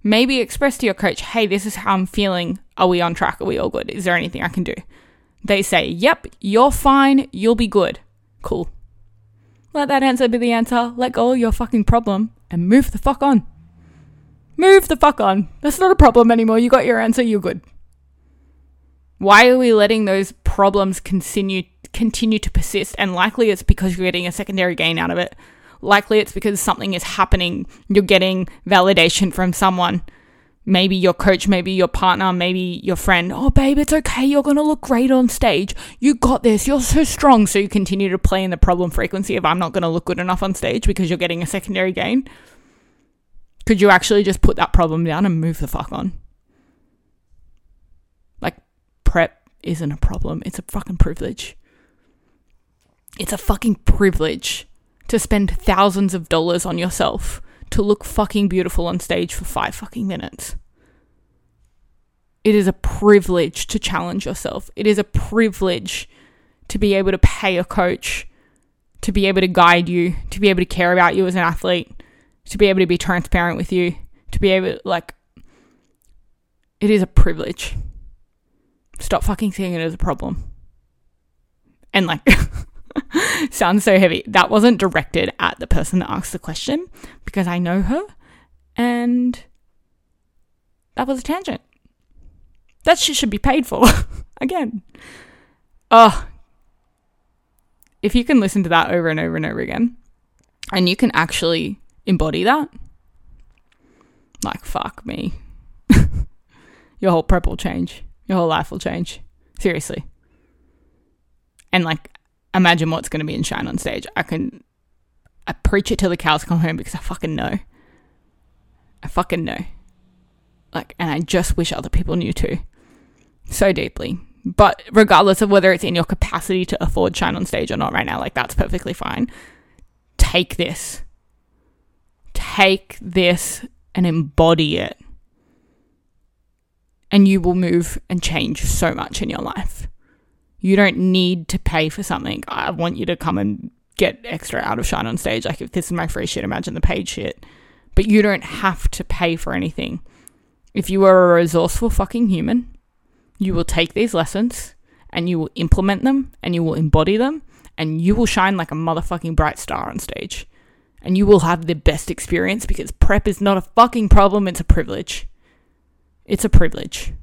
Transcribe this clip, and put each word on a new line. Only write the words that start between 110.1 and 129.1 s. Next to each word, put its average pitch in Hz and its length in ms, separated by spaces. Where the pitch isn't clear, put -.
And, 180 120
like, 160 260
imagine 170 360
what's - 180
gonna 156 160
be 156 100
in 165 100
Shine - 240
on - 100
stage. - 280
I 208 60
can, - 420
I 208 60
preach - 400
it - 60
till 190 120
the 175 60
cows 151 280
come 170 140
home 160 180
because - 180
I 160 40
fucking 165 360
know. 170 240
I 147 60
fucking 170 360
know. - 140
Like, - 240
and 170 120
I 147 100
just 170 360
wish 165 160
other - 160
people 180 280
knew 175 160
too. - 260
So - 280
deeply. - 460
But 185 460
regardless 190 500
of 202 100
whether 190 220
it's 170 120
in 175 100
your 170 100
capacity 180 600
to - 180
afford 95 340
Shine 185 200
on 185 100
stage - 240
or - 60
not - 160
right - 140
now, - 120
like, - 160
that's - 200
perfectly - 380
fine. - 360